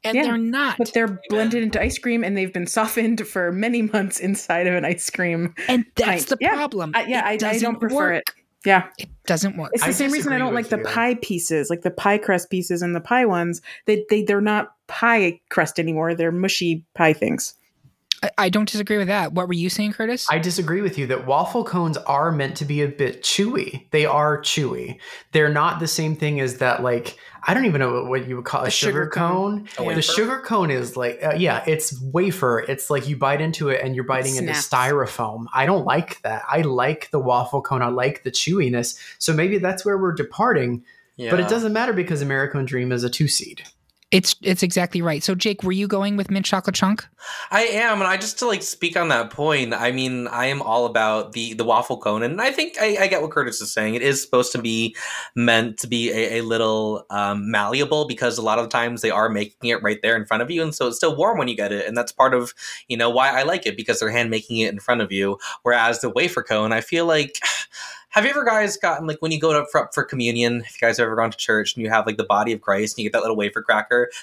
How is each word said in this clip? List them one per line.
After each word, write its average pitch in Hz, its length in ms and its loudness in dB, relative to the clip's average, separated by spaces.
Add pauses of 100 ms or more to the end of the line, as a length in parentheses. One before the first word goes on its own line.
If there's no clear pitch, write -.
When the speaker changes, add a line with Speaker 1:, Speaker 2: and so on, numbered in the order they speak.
Speaker 1:
and 226 140 0
Speaker 2:
Yeah, 277 80 4
Speaker 1:
they're 233 140 2
not. 247 400 0
Speaker 2:
but 233 160 -2
they're 214 340 0
blended 226 340 2
into 214 180 0
ice 220 180 0
cream, 233 260 0
and 196 120 0
they've 190 160 -2
been 175 140 -4
softened 220 600 0
for 175 240 0
many 226 300 0
months 208 360 0
inside 180 480 0
of 180 80 2
an 175 100 0
ice 175 260 -2
cream 170 440 -2 (140)
Speaker 1:
And 247 160 2 (100)
that's 185 300 0
Speaker 2:
pint. - 40 -10
Speaker 1:
the 262 120 0
Speaker 2:
Yeah. 370 160 2
Speaker 1:
problem. 214 400 -4
Speaker 2:
Uh, - 100 0
yeah, 247 140 0
Speaker 1:
It - 40 0
Speaker 2:
I, 202 80 0
I 214 40 -2
Speaker 1:
doesn't 214 260 0
Speaker 2:
don't 226 160 0
prefer 233 160 0 (200)
Speaker 1:
work. - 0 -
Speaker 2:
it. - 200 -4 (320)
Yeah. 190 200 6 (120)
Speaker 1:
It - 100 -12 (180)
doesn't 185 300 0
work. 156 180 -8
Speaker 2:
It's 240 100 2
the 160 60 2
Speaker 3:
I - 20 0
Speaker 2:
same 277 180 0
reason 285 220 0
I 262 40 0
Speaker 3:
disagree - 20 0
Speaker 2:
don't 247 180 0
Speaker 3:
with 233 160 -2
Speaker 2:
like 214 100 0
the 214 60 -4
Speaker 3:
you. - 60 -4
Speaker 2:
pie 240 220 2
pieces, 165 540 -2
like 170 120 -2
the 180 100 0
pie 202 260 2
crust 185 320 0
pieces 180 320 -2
and 175 140 -2
the 165 40 -2
pie 240 260 2
ones. 170 340 0 (260)
They, 214 240 2
they, 214 140 4
they're 202 160 2
not 208 320 0 (160)
pie 214 520 2 (100)
crust - 280 0
anymore. 165 380 0
They're 165 160 2
mushy 175 520 0 (100)
pie 160 180 6
things. - 420 -2 (680)
Speaker 1:
I, 202 160 0
I 196 120 4
don't 208 200 0
disagree 208 280 -2
with 190 100 0
that. 185 240 0
What 180 160 -2
were 180 60 0
you 175 140 0
saying, 208 260 -2
Curtis? 233 360 -4
Speaker 3:
I 156 80 2
disagree 170 420 0
with 196 160 -2
you 135 120 -4
that 131 180 -2
waffle 160 380 0
cones 170 320 -2
are 143 340 0
meant 143 280 -2
to 156 60 -4
be 147 180 -2
a 143 40 2
bit 135 380 -2
chewy. - 680 -2
They 151 160 4
are 147 340 2
chewy. 123 600 -4 (320)
They're 151 160 4
not 156 320 2
the 160 80 -2
same 156 260 0
thing 151 240 -2
as 127 200 -2
that, 123 260 2
like, 120 320 -2 (280)
I 160 100 2
don't 262 100 2
even 160 160 4
know 127 240 0
what 127 240 -2
you 127 80 -6
would 123 80 -10
call - 160 -2
a 127 60 -2
Speaker 1:
The 123 40 0
Speaker 3:
sugar - 220 0
Speaker 1:
sugar 156 180 0
cone. 190 560 0
Speaker 3:
cone. - 60 -16
Speaker 4:
A - 80 -8
Speaker 3:
The - 80 -2
Speaker 4:
wafer? 165 140 0
Speaker 3:
sugar 240 440 0
cone 190 240 2
is 127 260 -2
like, 120 280 -2
uh, 151 120 2
yeah, 147 300 2
it's 151 340 0
wafer. 135 680 0
It's 135 220 -6
like 139 180 0
you 147 80 -2
bite 139 240 0
into 156 300 -2
it 151 120 0
and 131 140 -2
you're 127 80 -2
biting 131 320 -2
into 156 180 -2
Speaker 2:
Snaps. 147 140 -2 (240)
Speaker 3:
styrofoam. 117 600 -2
I 135 140 2
don't 175 180 2
like - 380 -2
that. 110 260 -4
I 147 120 2
like 139 500 0
the 151 80 0
waffle 127 420 0
cone. 131 220 -2
I 120 60 0
like 123 340 -2
the 127 80 -6
chewiness. 123 680 0 (220)
So 160 140 0
maybe 185 260 2
that's 185 260 -2
where 202 140 0
we're 180 160 0
departing. 143 680 0 (340)
But 123 220 2
it - 20 2
Speaker 4:
Yeah. 175 60 0
Speaker 3:
doesn't 220 240 0
matter 233 200 0
because 175 300 -2
Americone 139 440 0
Dream 127 260 -2
is 120 100 0
a 123 80 0
two 151 160 0
seed. - 380 -4 (460)
Speaker 1:
It's, - 320 4
it's 190 200 0
exactly 175 380 0
right. 160 240 -2
So, 190 100 0
Jake, 202 280 -2
were 185 100 0
you 196 160 0
going 202 300 0
with 196 120 -2
mint 196 140 0
chocolate 190 320 0
chunk? 202 300 0 (440)
Speaker 4:
I 208 120 4
am. 220 360 2
And 196 80 0
I 190 120 0
just 214 220 -6
to, 247 60 0
like, 208 160 0
speak - 320 -4
on - 140 2
that 117 220 2
point, 143 420 0
I 120 180 0
mean, 127 380 -2
I 123 200 -2
am 139 120 -2
all 120 240 2
about 110 480 2
the, 113 220 -6
the 113 100 -2
waffle 117 320 2
cone. 110 260 -2
And 147 160 -2
I 254 120 0
think 311 280 -4
I, 208 220 0
I 196 60 4
get 185 160 0
what 156 80 -6
Curtis 123 320 -4
is 107 100 -8
saying. 110 220 -2
It 120 80 -2
is 135 200 2
supposed 123 300 2
to 123 80 -2
be 113 340 0 (400)
meant 117 440 2
to - 80 -6
be 117 240 0
a, 113 300 0
a - 20 -4
little, 110 680 0
um, 101 420 -2
malleable 135 560 0
because 120 300 -2
a 120 60 -6
lot 110 160 2
of 117 80 -2
the 110 40 -10
times 120 300 -2
they 113 100 2
are 107 200 2
making 107 400 -4
it 113 120 0
right 104 200 -2
there 113 120 4
in 110 120 -2
front 113 160 2
of 123 80 -4
you. 165 120 0
And 151 120 -2
so 127 140 0
it's 117 100 -4
still 156 180 2
warm 185 220 2
when 127 100 0
you 117 80 -4
get 101 160 -2
it. 101 140 -2
And 110 100 -4
that's 120 160 -2
part 123 220 4
of, 123 180 0 (360)
you 120 100 -4
know, 117 100 4
why 127 220 4
I 135 140 2
like 170 220 0
it, 98 120 -4
because 113 220 -2
they're 107 100 0
hand 117 180 2
making 113 300 -4
it 110 160 2
in 101 40 -8
front 117 220 0
of 98 100 -2
you. 98 280 0 (240)
Whereas 120 400 2
the 123 80 -2
wafer 127 320 0
cone, 107 280 0
I 113 120 0
feel 170 240 0
like, 151 360 0
<sighs> - 40 -2 (640)
have 214 140 2
you 269 60 2
ever 285 140 0
guys 214 320 2
gotten, 165 300 -2
like, 156 160 -4
when 160 100 0
you 151 80 -2
go 160 140 4
to, 147 180 4
for, - 220 2
for 139 100 0
communion, 120 520 0 (100)
if - 120 -18
you 117 80 2
guys 113 120 2
have 120 80 4
ever 110 100 -2
gone 113 140 2
to 104 80 -14
church 107 360 0
and 117 80 -6
you 110 60 -2
have, 110 160 4
like, 110 140 -2
the 110 60 2
body 107 280 2
of 104 80 -4
Christ 104 380 0
and 117 40 -6
you 104 60 -2
get - 60 -6
that 113 80 4
little 110 160 0
wafer 104 240 -2
cracker, 120 480 2 (120)